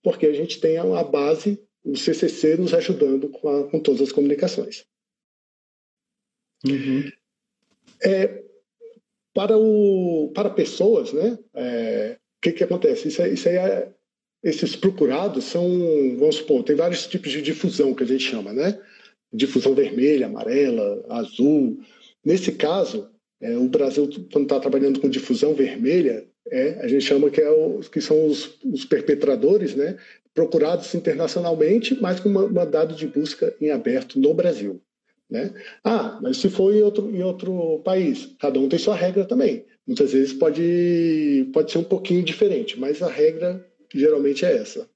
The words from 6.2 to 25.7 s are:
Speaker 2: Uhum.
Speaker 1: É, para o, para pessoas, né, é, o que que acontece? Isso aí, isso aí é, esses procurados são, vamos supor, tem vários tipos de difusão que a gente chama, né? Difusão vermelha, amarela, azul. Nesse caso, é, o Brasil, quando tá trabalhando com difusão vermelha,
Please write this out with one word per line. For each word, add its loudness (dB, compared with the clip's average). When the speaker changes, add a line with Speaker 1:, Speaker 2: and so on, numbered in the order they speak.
Speaker 2:
Uhum. -2
Speaker 1:
É, 0
para 2
o, 2
para -2
pessoas, 0
né, -2
é, -4
o -20
que 0
que 0
acontece? 0
Isso -4
aí, 0
isso -2
aí 2
é, -2
esses -2
procurados 0
são, -2
vamos 4
supor, 0
tem 2
vários 0
tipos -6
de -4
difusão 0
que -4
a 0
gente 0
chama, -8
né? -2
Difusão 0
vermelha, 2
amarela, -2
azul. 0
Nesse 0
caso, -2
é, -4
o 2
Brasil, 0
quando 2
tá 0
trabalhando 0
com 0
difusão 0
vermelha, 0